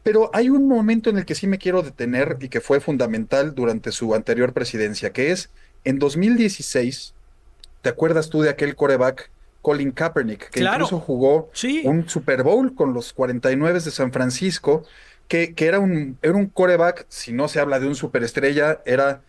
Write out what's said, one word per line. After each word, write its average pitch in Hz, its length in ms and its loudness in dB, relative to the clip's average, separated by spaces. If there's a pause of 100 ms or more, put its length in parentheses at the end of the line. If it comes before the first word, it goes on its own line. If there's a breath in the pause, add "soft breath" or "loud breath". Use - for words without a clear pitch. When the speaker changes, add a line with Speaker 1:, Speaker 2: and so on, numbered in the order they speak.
Speaker 1:
Pero 214 280 4
hay 240 160 2
un 277 180 4
momento 226 420 2
en 208 80 2
el 185 80 -2
que - 80 -6
sí 196 140 -4
me 196 100 2
quiero 185 240 0
detener 127 600 -2
y 131 80 -10
que 117 100 -4
fue 139 220 2
fundamental 131 720 -2
durante 117 380 -2
su 113 200 -2
anterior 117 380 0
presidencia, 107 600 -4
que 135 180 0
es 190 180 -4 (360 soft breath)
en 135 120 0
dos 139 200 0
mil 214 180 4
dieciséis, 139 760 -2 (680)
¿te - 60 -4
acuerdas 160 420 0
tú 151 120 0
de 151 80 4
aquel 143 260 -2
quarterback 131 540 0 (320)
Colin 139 320 0
Kaepernick, 135 560 -4
que - 100 -6
Speaker 2:
Claro. 220 240 0
Speaker 1:
incluso 185 160 -2
jugó 143 540 2
Speaker 2:
Sí. 285 320 -4
Speaker 1:
un 165 240 0
Super 135 340 -2
Bowl 247 320 2
con 135 180 0
los 120 200 -8
cuarenta 127 360 -2
y 131 60 2
nueve 165 240 0
de 160 120 -6
San 127 200 -2
Francisco, 143 720 0 (460 loud breath)
que, 170 240 -2
que 160 140 0
era 190 120 2
un, 156 420 -2
era 160 120 2
un 202 140 2
quarterback, 180 600 2
si - 240 -14
no 131 160 -2
se 147 140 -2
habla 139 180 0
de 135 80 -2
un 139 80 -2
superestrella, 143 920 0
era, 135 440 0